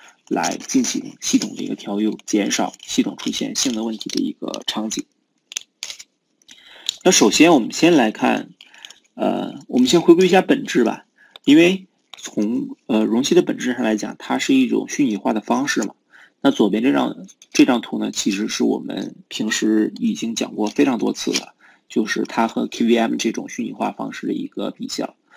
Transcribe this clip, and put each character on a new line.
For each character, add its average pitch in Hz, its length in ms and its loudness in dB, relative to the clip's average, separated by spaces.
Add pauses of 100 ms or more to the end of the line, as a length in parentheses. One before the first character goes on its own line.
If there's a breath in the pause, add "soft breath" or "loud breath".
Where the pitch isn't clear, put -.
(280 soft breath)
来 87 300 -4
进 - 260 -2
行 - 380 -6
系 - 180 0
统 - 160 -4
的 - 80 -8
一 95 40 -8
个 104 80 -6
调 104 260 -6
优， 101 240 0
减 117 260 0
少 - 220 -4 (120)
系 - 160 -2
统 - 160 -6
出 - 140 -6
现 107 240 -8
性 - 180 -2
能 110 120 -4
问 113 120 -6
题 - 120 -12
的 - 100 -4
一 - 140 -4
个 - 340 -10
场 110 220 -6
景。 - 160 -8 (2000 loud breath)
那 185 60 8
首 117 200 6
先 165 220 6
我 135 60 6
们 101 120 -2
先 170 220 4
来 117 180 4
看， 120 380 -2 (640 loud breath)
呃， 95 420 -4 (120)
我 - 100 -2
们 127 100 6
先 170 140 4
回 170 120 8
归 185 120 8
一 170 40 4
下 190 120 6
本 123 240 0
质 - 180 2
吧。 - 220 -2 (400 soft breath)
因 139 120 8
为 185 300 4 (300)
从， 110 580 -4 (100)
呃， 110 200 2
容 113 180 0
器 170 120 0
的 175 60 8
本 - 160 -6
质 123 160 -4
上 123 100 -4
来 110 120 0
讲， 104 240 -8
它 131 200 -4
是 - 140 0
一 131 140 4
种 113 220 -2
虚 147 160 0
拟 107 100 0
化 117 180 -2
的 107 60 -2
方 127 280 -2
式 - 160 -2
嘛。 - 120 -8 (500 soft breath)
那 139 60 6
左 110 180 2
边 107 140 0
这 139 80 2
张， 135 340 -4 (260)
这 147 140 6
张 123 140 2
图 - 200 -6
呢， 107 120 -4
其 - 200 -2
实 101 180 -4
是 - 160 -2
我 110 140 0
们 - 360 -8 (140)
平 107 200 -4
时 107 480 2
已 110 160 0
经 113 220 -6
讲 - 200 -6
过 107 120 -2
非 143 160 0
常 131 140 2
多 104 160 -2
次 - 180 -4
了， - 220 -4 (340 soft breath)
就 110 180 -2
是 - 180 -4
它 113 240 -2
和 117 200 -4
K - 180 -2
V 117 120 4
M 113 180 0
这 113 160 -2
种 - 160 -10
虚 - 160 -10
拟 107 80 -8
化 107 200 -6
方 - 200 -10
式 - 160 -10
的 - 60 -4
一 - 140 -6
个 - 240 -8
比 - 160 -12
较。 - 280 -8 (220 loud breath)